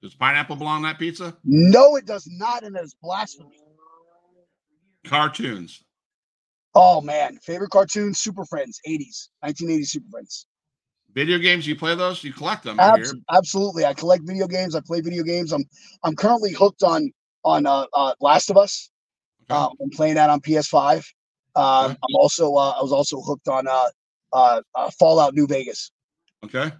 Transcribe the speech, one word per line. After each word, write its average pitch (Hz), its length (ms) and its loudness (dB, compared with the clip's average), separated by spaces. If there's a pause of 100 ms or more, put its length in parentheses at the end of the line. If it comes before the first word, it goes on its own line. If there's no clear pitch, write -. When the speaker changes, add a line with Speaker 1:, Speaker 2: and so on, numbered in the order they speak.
Speaker 1:
Does 98 120 -20
pineapple 143 440 -2
belong 151 200 -4
on 151 60 -4
that 156 160 -8
pizza? 170 440 -10
Speaker 2:
No, 190 520 6
it 262 100 -6
does - 260 -10
not, 220 320 -6
and 202 120 -16
that 180 80 -10
is 151 180 -18
blasphemy. 180 560 -12 (1500)
Speaker 1:
Cartoons. 139 800 -4 (920)
Speaker 2:
Oh, 180 260 6
man. 147 360 -4
Favorite 180 340 -10
cartoon, 202 420 0
Super 190 320 -8
Friends, 131 400 -10
eighties, 151 440 -10 (120)
nineteen 151 300 -8
eighties 151 200 -4
Super - 200 -12
Friends. - 340 -18 (680)
Speaker 1:
Video 160 260 -2
games, 175 280 0
you 147 80 -4
play 160 180 -4
those? 180 300 -6
You 143 80 -12
collect 170 320 -8
them, 107 160 -10
I 190 140 6
Speaker 2:
Abs-, 208 180 0
Speaker 1:
hear. 131 80 -14 (120)
Speaker 2:
absolutely. 185 520 0
I 143 100 0
collect 170 320 0
video 190 220 -6
games. 180 280 -6
I 160 40 -2
play 165 220 -8
video 170 220 -8
games. 170 280 -6
I'm, 143 140 -4 (380)
I'm 160 120 -4
currently 214 380 0
hooked 196 300 0
on, 160 280 0 (320)
on, 156 220 2
uh, 139 280 0
uh, 135 280 0
Last 143 280 2
of 196 60 2
Us. - 340 2 (600)
Speaker 1:
Okay. 143 80 0
Speaker 2:
Uh, 143 80 0 (140)
I'm 139 80 -8
playing 156 260 0
that 151 140 6
on 147 100 2
P 151 160 -2
S 151 120 -2
five. 147 380 2 (500)
Um, 143 80 2 (220)
Speaker 1:
Okay. 135 100 -4
Speaker 2:
I'm 131 200 -6
also, 147 400 2
uh, 139 240 2
I - 20 -2
was 135 120 -2
also 139 280 -2
hooked 143 280 -8
on, 131 180 -2
uh, 131 200 0 (440)
uh, 123 300 4 (120)
uh, - 240 -6
Fallout 160 360 4
New 143 140 0
Vegas. 135 440 -8 (540)
Speaker 1:
Okay. 135 340 -6